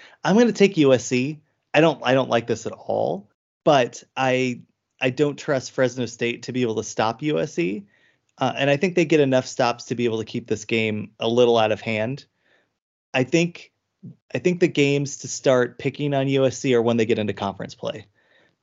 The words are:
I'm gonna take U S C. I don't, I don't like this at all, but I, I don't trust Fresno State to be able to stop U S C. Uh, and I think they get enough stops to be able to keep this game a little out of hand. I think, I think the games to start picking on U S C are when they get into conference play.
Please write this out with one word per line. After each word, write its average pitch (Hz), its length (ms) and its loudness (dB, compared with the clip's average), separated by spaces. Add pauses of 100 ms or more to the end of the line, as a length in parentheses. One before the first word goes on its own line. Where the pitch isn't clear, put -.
(240)
I'm 180 140 4
gonna 233 140 6
take 202 260 2
U 139 160 6
S 123 100 2
C. 135 380 -4 (320)
I 147 80 4
don't, 156 220 2
I 123 100 2
don't 131 160 2
like 117 160 0
this 117 220 -4
at - 60 -8
all, 123 540 -4 (360)
but 131 400 2 (120)
I, 127 460 0 (400)
I 131 80 0
don't 143 260 0
trust 131 360 -4
Fresno 127 340 -2
State 120 380 -6
to - 80 -10
be 123 100 -4
able 110 140 -2
to 110 80 -4
stop 113 400 -4
U 151 160 -2
S 156 140 -4
C. 196 340 -4 (540)
Uh, 127 140 0
and 139 140 0
I 143 80 2
think 175 180 -2
they 175 80 2
get 156 160 4
enough 131 260 2
stops 120 420 -2
to 123 80 -6
be 120 100 -2
able 110 140 -2
to 110 40 -8
keep 117 240 -10
this 107 160 -4
game 110 560 -4
a 113 80 -2
little 120 300 4
out 110 160 2
of 101 80 -4
hand. 113 420 -4 (880)
I 131 120 2
think, 170 480 -2 (600)
I - 60 -4
think 180 220 0
the 170 80 4
games 143 480 0
to - 100 -14
start 127 500 0
picking 143 360 -4
on 135 160 0
U 135 160 2
S 123 120 -2
C 131 160 0
are 117 80 4
when 117 140 2
they 117 100 2
get 107 140 0
into 104 140 -4
conference 98 420 -8
play. 117 320 -12 (560)